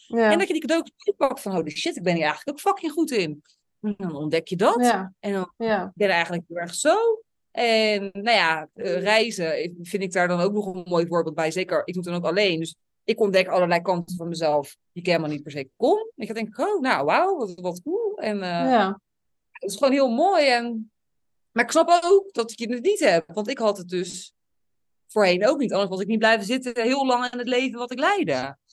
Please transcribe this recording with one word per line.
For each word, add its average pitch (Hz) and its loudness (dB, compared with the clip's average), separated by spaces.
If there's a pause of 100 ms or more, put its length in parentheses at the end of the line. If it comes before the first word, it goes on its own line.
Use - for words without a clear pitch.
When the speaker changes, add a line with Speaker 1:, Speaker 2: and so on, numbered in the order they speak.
Speaker 1:
Ja. 226 2
Speaker 2:
En 214 4
dat 381 0
je - -2
die 320 -4
cadeautjes 320 -2
uitpakt 277 -2
van, 196 -8
"Holy 160 -4
shit, - -6
ik - -12
ben 175 2
hier 165 0
eigenlijk 151 -2
ook 294 -8 (120)
fucking 339 -6
goed 311 -2
in." 165 -2 (380)
En 208 -4
dan 170 -8
ontdek 156 -2
je 185 -6
dat. 233 4
Speaker 1:
Ja. 202 2
Speaker 2:
En 202 -6
dan 190 -4
Speaker 1:
Ja. 202 -2
Speaker 2:
ben 202 0
je 190 4
eigenlijk 170 -2
heel 170 -12
erg 170 -8
zo. 440 2 (280)
En 220 0
nou 214 0
ja, 160 2
eh, - -4
reizen 180 0
vind 185 -6
ik 190 -4
daar 180 2
dan 175 0
ook 196 2
nog 208 -2
een 180 -10
mooi 170 2
voorbeeld 165 0
bij. 160 0
Zeker, 185 -2
ik 190 -8
doe 180 -4
het 175 -6
dan 175 -4
ook 165 -2
alleen. 185 2
Dus 160 -8 (300)
ik 226 0
ontdek 185 4
allerlei 175 2
kanten 180 -2
van 170 -8
mezelf 156 -2 (160)
die 175 -14
ik 175 -8
helemaal 160 2
niet 147 -6
per 147 -14
se 143 -8
kon. 427 0
En 220 -10
dan 214 -8
denk 220 -6
ik, 220 -20
"Oh, 381 -2
nou, 220 0
wauw, 311 2
wat, 185 -8
wat 180 -6
cool." 415 -4
En, 208 -4
eh, 180 0
Speaker 1:
Ja. 202 2 (500)
Speaker 2:
het - -10
is 202 -10
gewoon 269 2
heel 269 2
mooi. 311 2
En, 240 -2 (600)
maar 247 2
ik - -10
snap 339 6
ook 392 6
dat 226 -4
je 233 -4
het 240 -6
niet 392 2
hebt. 175 2
Want 208 -6
ik 269 -4
had 208 0
het 180 -14
dus 175 -8 (800)
Voorheen 190 4
ook 302 2
niet, 220 0
anders 196 0
was 185 -4
ik 202 -6
niet 220 0
blijven 220 4
zitten 247 -2
heel 262 2
lang 247 0
in 247 -8
het 240 -6
leven 254 0
wat 240 -8
ik 247 -10
leidde. 165 -2 (160)